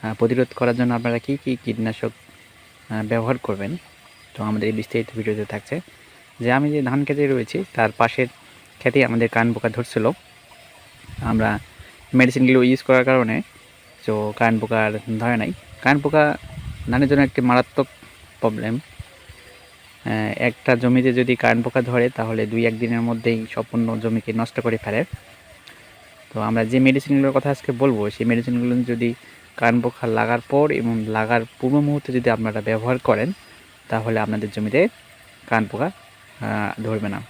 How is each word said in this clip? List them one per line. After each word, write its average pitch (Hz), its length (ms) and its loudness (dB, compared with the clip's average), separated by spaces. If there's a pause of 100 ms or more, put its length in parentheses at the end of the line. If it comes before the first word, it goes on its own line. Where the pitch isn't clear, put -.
আহ, 110 120 -6
প্রতিরোধ 120 420 2
করার 120 200 0
জন্য 123 180 0
আপনারা 117 240 -2
কী 139 260 -4
কী 131 200 -4
কীটনাশক, 113 460 -4 (800)
আহ, 110 120 -4
ব্যবহার 117 360 -2
করবেন, 101 380 -6 (580)
তো - 80 -8
আমাদের 107 260 -2
এই 110 40 -2
বিস্তারিত 117 340 -4 (100)
ভিডিওতে 107 280 -4
থাকছে। 113 360 -8 (600)
যে 120 120 0
আমি 147 180 2
যে 147 120 -2
ধান 135 220 0
খেতে 143 220 0
রয়েছি, 135 380 -2 (100)
তার 110 220 2
পাশের 123 300 2 (540)
খেতেই 131 240 4
আমাদের 117 240 0
কান 117 240 2
পোকা 113 160 -2
ধরছিল। 117 420 -2 (1120)
আমরা 113 360 0 (560)
মেডিসিনগুলো 127 480 4
ইউজ 127 200 4
করার 127 220 4
কারণে 127 380 2 (640)
তো 107 300 -2
কান 113 220 4
পোকা 110 280 0
আর 107 60 -2 (260)
ধরে 117 180 0
নাই। 110 160 -4 (300)
কান 143 180 4
পোকা 147 380 2 (520)
ধানের 131 180 2
জন্য 139 140 4
একটি 135 180 0
মারাত্মক 123 460 2 (540)
প্রবলেম। 110 340 -2
আহ, - 1400 -14 (260)
একটা 123 400 0
জমিতে 127 360 2
যদি 123 240 2
কান 117 260 2
পোকা 127 200 0
ধরে, 123 280 0
তাহলে 113 360 -2
দুই 113 200 0
এক 113 120 -2
দিনের 117 220 -2
মধ্যেই 113 500 -2
সম্পূর্ণ 113 500 -4
জমিকে 113 320 -2
নষ্ট 113 280 -4
করে 113 160 0
ফেলে। 110 280 -2 (1300)
তো 110 60 -4
আমরা 113 240 0
যে 123 160 0
মেডিসিনগুলোর 135 520 2
কথা 139 180 0
আজকে 139 220 -4
বলবো, 117 380 2
সেই 113 160 -4
মেডিসিনগুলো 120 560 0
যদি 120 320 -2 (420)
কান 117 240 2
পোকা 120 260 -4
লাগার 113 320 0 (100)
পর 147 220 2
এবং 117 360 -2
লাগার 110 340 0 (200)
পূর্ব 135 200 2
মুহূর্তে 147 320 -2
যদি 123 180 0
আপনারা 110 300 -2
ব্যবহার 113 380 -2
করেন, 117 340 0 (560)
তাহলে 113 320 -2
আপনাদের 107 300 -4
জমিতে 113 380 0 (580)
কান 113 180 2
পোকা, 110 220 -4
আহ, 107 960 -8
ধরবে 110 260 -4
না। 98 220 -8